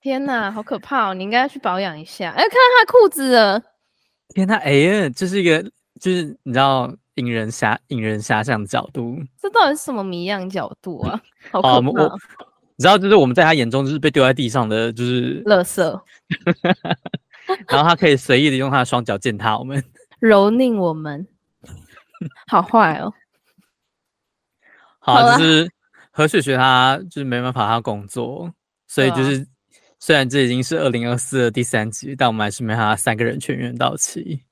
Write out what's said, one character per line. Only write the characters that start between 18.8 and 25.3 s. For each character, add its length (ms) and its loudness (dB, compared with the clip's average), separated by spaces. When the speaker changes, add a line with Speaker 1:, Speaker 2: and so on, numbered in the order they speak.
Speaker 2:
双 200 -2
脚 140 -4
践 180 -4
踏 220 -2
我 60 -10
们。 180 -6
Speaker 1:
蹂 320 4
躏 240 0
我 160 -2
们。 340 -10
好 160 2
坏 360 2
哦。 140 -8
Speaker 2:
好， 140 2
Speaker 1:
好 120 8
啦。 100 6